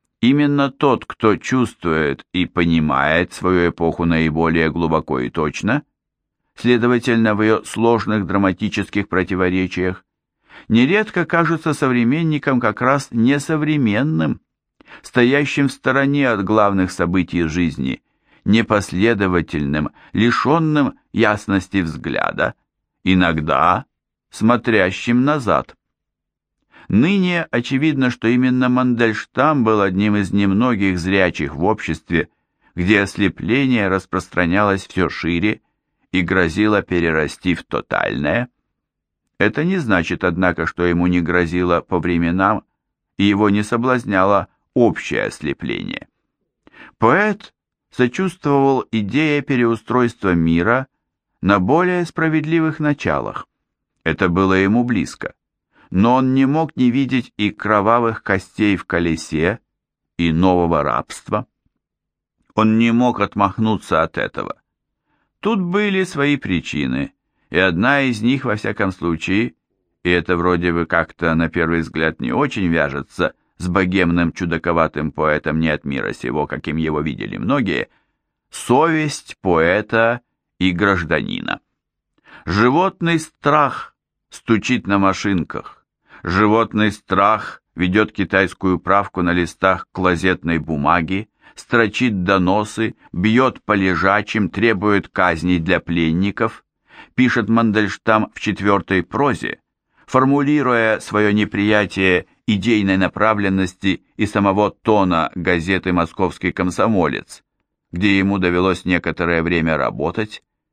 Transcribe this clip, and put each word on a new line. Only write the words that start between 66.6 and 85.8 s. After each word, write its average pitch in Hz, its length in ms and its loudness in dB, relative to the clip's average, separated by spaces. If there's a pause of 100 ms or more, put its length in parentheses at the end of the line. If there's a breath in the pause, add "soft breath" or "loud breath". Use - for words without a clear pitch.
и 82 80 0
одна 98 440 2
из 117 200 -4
них, 131 220 -2
во 110 120 -2
всяком 104 340 -4
случае, 92 640 -2 (480)
и 90 80 0
это 87 260 0
вроде 87 360 0
бы 85 140 -2
как-то 82 500 -2
на 82 120 0
первый 82 320 -2
взгляд 80 400 -4
не 62 120 -4
очень 110 340 -2
вяжется – 73 680 -2 (240)
с 90 100 -6
богемным 90 640 2
чудаковатым 80 800 -2
поэтом 76 480 -2
не 80 80 0
от 76 160 -4
мира 62 280 -6
сего, 71 360 -4
каким 73 280 -6
его 78 260 -2
видели 50 340 -8
многие, 90 520 -2 (600)
совесть 156 920 0
поэта 107 800 2 (360)
и 92 140 0
гражданина. 78 880 -2 (840 loud breath)
Животный 160 720 0
страх - 720 -2 (360)
стучит 113 580 -2
на 101 100 0
машинках, 95 880 -4 (380 loud breath)